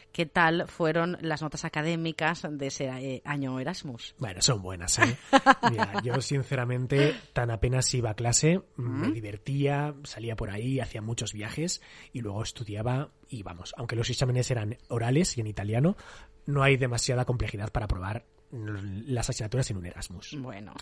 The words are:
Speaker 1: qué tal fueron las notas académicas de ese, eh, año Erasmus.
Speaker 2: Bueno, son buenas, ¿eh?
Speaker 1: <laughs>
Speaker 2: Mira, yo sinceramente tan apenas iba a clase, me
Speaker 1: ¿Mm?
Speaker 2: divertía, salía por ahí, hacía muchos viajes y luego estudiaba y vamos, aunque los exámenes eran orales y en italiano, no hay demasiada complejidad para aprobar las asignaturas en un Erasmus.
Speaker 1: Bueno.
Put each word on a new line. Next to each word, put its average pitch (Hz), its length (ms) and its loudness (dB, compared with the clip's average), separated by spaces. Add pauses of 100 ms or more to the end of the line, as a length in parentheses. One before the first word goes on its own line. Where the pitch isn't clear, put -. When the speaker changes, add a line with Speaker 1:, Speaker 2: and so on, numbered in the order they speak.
(140)
Speaker 1:
qué 170 120 2
tal 170 440 4
fueron 165 500 2
las 156 220 -2
notas 156 240 -6
académicas 165 840 0
de 139 180 -4
ese, 135 180 -4
eh, 131 400 -6
año 135 340 -2
Erasmus. 131 600 -8
Speaker 2:
Bueno, 98 220 -4
son 110 200 2
buenas, 90 380 -2
¿eh? - 180 2 (140)
Speaker 1:
<laughs> 269 380 6
Speaker 2:
Mira, 208 320 0
yo 135 200 0
sinceramente 131 920 2 (200)
tan 120 180 0
apenas 123 420 2
iba 117 180 2
a - 20 -4
clase, 151 480 4 (160)
me 131 320 0
Speaker 1:
¿Mm? - 40 0
Speaker 2:
divertía, 139 800 0 (100)
salía 113 340 -6
por 107 120 -4
ahí, 123 300 -2
hacía 110 220 -6
muchos 113 320 -4
viajes 117 480 -4 (320)
y 127 80 -6
luego 104 200 -4
estudiaba 117 680 -4 (180)
y 107 160 -10
vamos, 90 320 -12
aunque 113 220 -4
los 117 120 0
exámenes 123 400 2
eran 110 280 -2 (100)
orales 123 500 2
y 117 40 0
en 107 60 -2
italiano, 110 500 2 (480)
no 143 180 2
hay 139 140 8
demasiada 123 480 2
complejidad 104 440 -2
para 113 140 -2
aprobar 101 400 -4 (260)
las 107 800 -4
asignaturas 123 420 0
en 104 60 -2
un 87 100 -6
Erasmus. 92 520 -12
Speaker 1:
Bueno. 107 420 -12